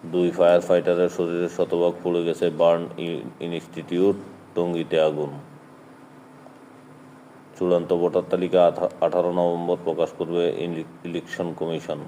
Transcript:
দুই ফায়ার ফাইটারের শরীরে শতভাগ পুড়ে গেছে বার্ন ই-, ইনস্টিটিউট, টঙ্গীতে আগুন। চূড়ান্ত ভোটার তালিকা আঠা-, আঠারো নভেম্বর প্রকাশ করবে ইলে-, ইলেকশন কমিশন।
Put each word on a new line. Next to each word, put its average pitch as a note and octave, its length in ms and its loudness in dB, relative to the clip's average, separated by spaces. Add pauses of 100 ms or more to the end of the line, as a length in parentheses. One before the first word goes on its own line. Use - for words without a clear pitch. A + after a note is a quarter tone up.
(120)
দুই F2 200 2
ফায়ার F2 300 6
ফাইটারের F2 480 2
শরীরে E2+ 400 -2
শতভাগ F2 440 0 (100)
পুড়ে F2 200 0
গেছে E2 260 0
বার্ন E2+ 380 2 (100)
ই-, E2+ 240 -6 (180)
ইনস্টিটিউট, E2+ 760 -2 (400)
টঙ্গীতে E2+ 460 0
আগুন। D2+ 380 0 (2250)
চূড়ান্ত F2 340 2
ভোটার F2 360 2
তালিকা F2+ 360 4
আঠা-, E2+ 400 0
আঠারো F2 260 2
নভেম্বর F2 520 0
প্রকাশ E2 340 -2
করবে E2+ 400 0
ইলে-, E2 500 -8
ইলেকশন E2+ 460 -6
কমিশন। E2 440 -6 (100)